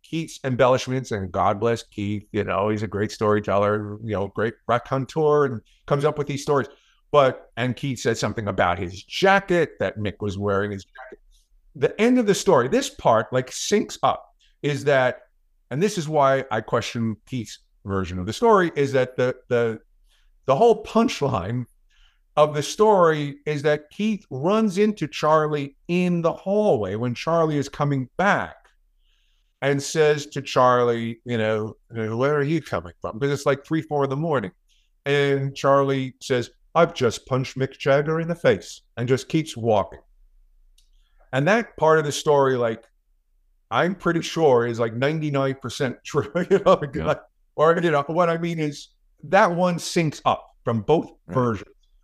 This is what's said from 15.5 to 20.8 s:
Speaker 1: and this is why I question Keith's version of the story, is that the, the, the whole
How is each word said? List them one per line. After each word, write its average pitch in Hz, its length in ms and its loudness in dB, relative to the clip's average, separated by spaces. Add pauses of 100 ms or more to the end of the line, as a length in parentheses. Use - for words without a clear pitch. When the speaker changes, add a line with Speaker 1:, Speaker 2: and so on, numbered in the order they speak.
Speaker 1:
and 143 120 -4
this 208 160 -2
is 151 100 -6
why 135 420 2
I 113 120 -2
question 113 540 -4 (100)
Keith's 120 320 -10 (260)
version 95 340 -4
of 92 60 -6
the 214 80 -6
story, 202 440 2
is 143 160 0
that 127 240 0
the, 127 200 0 (120)
the, 117 320 0 (640)
the 135 100 2
whole 220 260 4